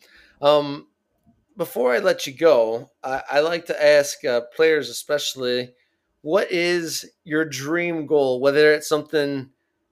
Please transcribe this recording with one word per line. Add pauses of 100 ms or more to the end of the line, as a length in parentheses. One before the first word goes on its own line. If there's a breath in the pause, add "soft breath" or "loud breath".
(400 soft breath)
Um, (680)
before
I
let
you
go, (120)
I,
I
like
to
ask,
uh, (140)
players
especially, (480)
what
is (140)
your
dream
goal,
whether
it's
something (420)